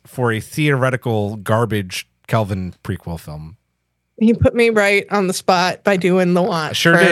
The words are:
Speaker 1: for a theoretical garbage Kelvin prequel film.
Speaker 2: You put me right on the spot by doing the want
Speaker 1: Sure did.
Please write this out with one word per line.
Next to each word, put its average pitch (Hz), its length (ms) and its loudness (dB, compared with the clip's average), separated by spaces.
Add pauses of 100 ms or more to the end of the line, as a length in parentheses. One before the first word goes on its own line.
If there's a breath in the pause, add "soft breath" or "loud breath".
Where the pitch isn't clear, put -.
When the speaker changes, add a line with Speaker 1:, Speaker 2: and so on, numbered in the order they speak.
Speaker 1:
for 120 260 -4
a 110 80 -4
theoretical 123 960 -2
garbage 107 680 -2 (200)
Kelvin 95 560 -4
prequel 85 360 -8
film. 151 380 -16 (640)
Speaker 2:
You 220 160 4
put - 200 2
me 233 140 2
right 202 420 2
on 196 160 0
the 180 60 -2
spot 180 500 0
by 202 140 2
doing 180 380 2
the 175 80 2
want 165 320 -4
Speaker 1:
Sure 170 200 4
did. 175 160 6